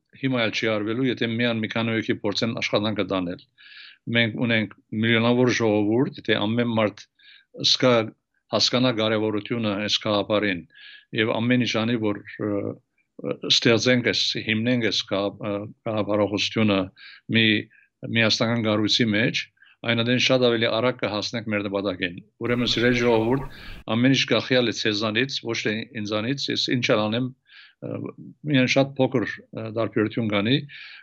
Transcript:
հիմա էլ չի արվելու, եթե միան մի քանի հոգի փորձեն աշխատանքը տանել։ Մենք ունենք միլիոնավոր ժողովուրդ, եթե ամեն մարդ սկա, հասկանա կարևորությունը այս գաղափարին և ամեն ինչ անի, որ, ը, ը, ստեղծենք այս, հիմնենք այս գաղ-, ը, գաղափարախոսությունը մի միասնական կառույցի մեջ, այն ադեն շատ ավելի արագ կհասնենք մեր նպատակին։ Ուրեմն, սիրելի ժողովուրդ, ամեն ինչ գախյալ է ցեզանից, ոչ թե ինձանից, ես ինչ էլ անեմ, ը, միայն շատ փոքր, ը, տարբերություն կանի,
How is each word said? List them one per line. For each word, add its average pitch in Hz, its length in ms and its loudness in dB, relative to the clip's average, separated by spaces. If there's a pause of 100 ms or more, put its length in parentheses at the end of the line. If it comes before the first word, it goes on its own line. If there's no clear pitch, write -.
(140)
հիմա 131 260 -2
էլ 107 120 0
չի - 160 -2
արվելու, 110 380 -2
եթե 113 220 -2
միան 113 340 0
մի 107 80 -4
քանի 113 240 -2
հոգի 110 220 0
փորձեն 113 380 -2
աշխատանքը 104 520 -2
տանել։ 92 380 -4 (640)
Մենք 117 300 0
ունենք 113 380 0 (160)
միլիոնավոր 117 600 4
ժողովուրդ, 107 680 2
եթե 107 160 0
ամեն 113 380 0
մարդ 107 300 0 (560)
սկա, 127 320 4 (580)
հասկանա 123 420 2
կարևորությունը 107 840 0
այս 101 240 -2
գաղափարին 101 640 0 (500)
և 113 220 0
ամեն 120 320 2
ինչ 107 100 -4
անի, 113 220 0
որ, 104 240 -2
ը, 110 300 -6 (680)
ը, - 260 -6
ստեղծենք 117 640 4
այս, - 140 0 (160)
հիմնենք 110 480 0
այս 92 160 0
գաղ-, 101 380 -4
ը, 104 140 -4 (240)
գաղափարախոսությունը 104 1000 0 (480)
մի 113 200 4 (560)
միասնական 113 640 0
կառույցի 107 440 2
մեջ, 107 360 0 (320)
այն 117 260 -2
ադեն 120 180 2
շատ 127 240 2
ավելի 117 240 4
արագ 120 300 0
կհասնենք 104 500 -4
մեր 104 160 -2
նպատակին։ 95 520 -4 (200)
Ուրեմն, 117 360 -2
սիրելի 120 260 2
ժողովուրդ, 120 600 0 (260)
ամեն 123 320 4
ինչ - 80 2
գախյալ 120 460 2
է 98 40 -4
ցեզանից, 110 640 -2
ոչ 117 200 -6
թե 107 160 -2 (180)
ինձանից, 107 540 -4
ես 113 200 -2
ինչ 127 180 -2
էլ 110 200 2
անեմ, 117 240 -2 (480)
ը, - 240 -10 (400)
միայն 135 320 2
շատ 139 200 2
փոքր, 127 340 0
ը, - 420 -10
տարբերություն 110 640 0
կանի, 104 240 2 (460)